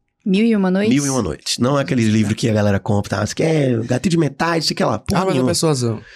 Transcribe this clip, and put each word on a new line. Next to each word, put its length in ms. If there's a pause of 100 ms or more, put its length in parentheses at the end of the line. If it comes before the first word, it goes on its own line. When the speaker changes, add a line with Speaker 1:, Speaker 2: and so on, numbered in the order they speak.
(260)
Speaker 1:
Mil 200
e 100
Uma 140
Noites? 240
Speaker 2:
Mil 120
e 40
Uma 120
Noites. 360
Não 220
é 20
aquele 220
livro 320
que 120
a 60
galera 260
compra, 380
tá? 60
Isso 120
que 60
é 360
gatilho 340
de 60
mentais, 480
isso 100
que 80
é 20
lá. 140
Porra 220
Speaker 3:
Arma 100
da 20
Speaker 2:
nenhuma. 160
Speaker 3:
Persuasão. 500 (160)